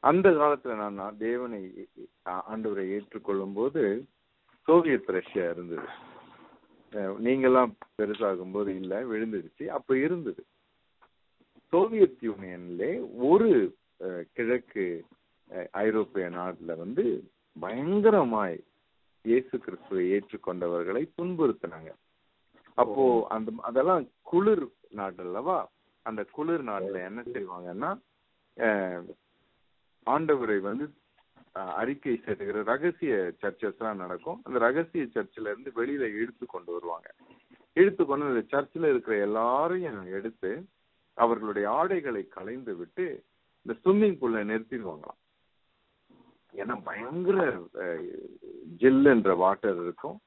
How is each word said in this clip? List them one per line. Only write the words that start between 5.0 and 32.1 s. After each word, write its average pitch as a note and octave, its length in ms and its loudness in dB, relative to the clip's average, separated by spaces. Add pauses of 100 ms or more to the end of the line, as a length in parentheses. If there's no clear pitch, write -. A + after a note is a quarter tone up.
ரஷ்யா F#2 400 -2
இருந்தது. E2+ 360 -8 (1040)
அஹ், G2 260 -6
நீங்கெல்லாம் B2+ 540 4 (260)
பெருசாகும் G2+ 540 -2
போது G2+ 240 -2
இல்ல, F#2+ 260 -6
விழுந்துடுச்சு. A2 640 -6
அப்ப D#3 300 -2
இருந்தது. D3 480 -2 (1300)
சோவியத் G#3 480 4
யூனியன்ல F#2+ 880 -6 (100)
ஒரு, D3 580 6 (240)
அஹ், F2+ 320 -8
கிழக்கு, A2+ 720 -4 (460)
அஹ், F2+ 200 -10
ஐரோப்பிய G2+ 580 0
நாட்டுல F2 480 -8
வந்து A#2 540 -4 (300)
பயங்கரமாய் B2 960 2 (640)
இயேசு B2 360 2
கிறிஸ்துவை F#2 540 -4
ஏற்றுக்கொண்டவர்களை F#2 1040 -4
துன்புறுத்தினாங்க. B2 720 -2 (840)
அப்போ A#2+ 540 4
அந்த, A2 320 -4
அதெல்லாம் C3+ 480 2 (140)
குளிர் F#3 460 2 (220)
நாடு G2 320 -8
அல்லவா? A2+ 480 -4 (320)
அந்த A2 220 -6
குளிர் D#3 400 -4
நாட்டுல G2 400 -6
என்ன G#2 180 -10
செய்வாங்கன்னா, F#2 680 -8 (680)
அஹ், F#2+ 500 0 (1000)
ஆண்டவரை B2+ 540 2
வந்து, G#2+ 240 -6 (680)
அஹ், F#2 180 -8
அறிக்கை A#2 520 -2